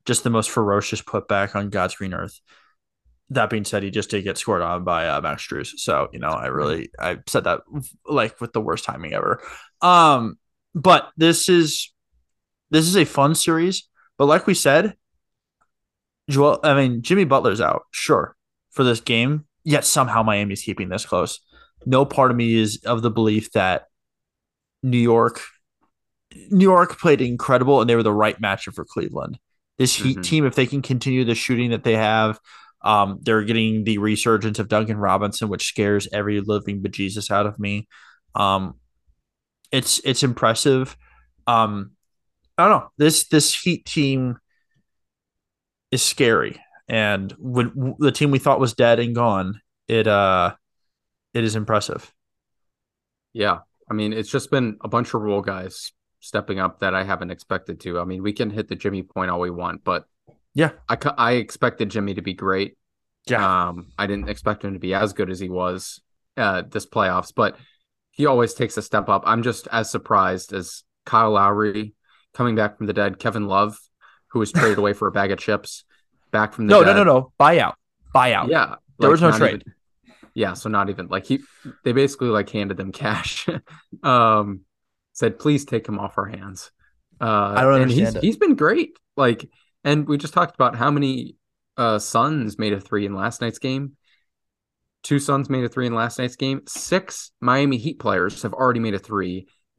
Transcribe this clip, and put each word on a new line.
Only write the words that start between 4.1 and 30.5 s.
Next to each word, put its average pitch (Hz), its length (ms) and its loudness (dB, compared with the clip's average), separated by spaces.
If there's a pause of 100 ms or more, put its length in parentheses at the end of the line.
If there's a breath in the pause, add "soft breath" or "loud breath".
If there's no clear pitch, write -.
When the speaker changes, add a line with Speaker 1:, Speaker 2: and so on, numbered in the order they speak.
Speaker 1:
get 95 140 -6
scored 95 240 -2
on 87 240 -4
by, 85 220 -2
uh, 73 140 -2
Max 76 240 -6
Strus. - 340 -10
So, 71 340 -2
you 67 60 -14
know, 67 100 -6
I 71 180 -6
Speaker 2:
Mm. 65 80 -6
Speaker 1:
really, 76 340 -4 (100)
I 87 180 -4 (100)
said 113 160 -2
that, 90 180 -2 (440)
like, 123 340 -4
with 117 140 -12
the 117 80 -2
worst 82 240 -4
timing - 280 -10
ever. - 280 -2 (400 loud breath)
Um, 156 560 4 (360)
but 165 440 4
this 165 320 4
is, 170 420 2 (800)
this 160 180 4
is 180 80 0
a 185 100 6
fun 143 300 2
series. 170 480 0 (340)
But 143 100 4
like 156 200 4
we 196 60 4
said, 170 420 2 (1300)
Joel, 143 340 4
I 151 100 4
mean, 127 280 2
Jimmy 190 220 2
Butler's 127 380 2
out, - 300 0
sure, - 440 0 (360)
for 139 120 0
this 120 180 2
game. 127 440 0 (180)
Yet 147 220 0
somehow 113 380 0
Miami's 104 380 -2
keeping 98 280 -8
this 92 160 -6
close. 87 340 -2 (460 soft breath)
No 131 200 4
part 131 260 2
of 120 60 0
me 117 180 2
is 110 300 0
of 113 160 -2
the 117 100 0
belief 107 400 0
that 95 360 0 (920)
New 123 160 0
York, 117 440 2 (1080)
New 190 140 6
York 180 360 6
played 156 220 4
incredible 127 600 4
and 120 80 2
they 117 60 6
were 117 80 4
the 107 100 2
right 107 280 2
matchup 98 340 -4
for 82 100 -10
Cleveland. - 520 -8 (400)
This 127 180 2
Heat 131 180 -2
Speaker 2:
Mm-hmm. 95 80 -8
Speaker 1:
team, 151 240 0
if 127 100 0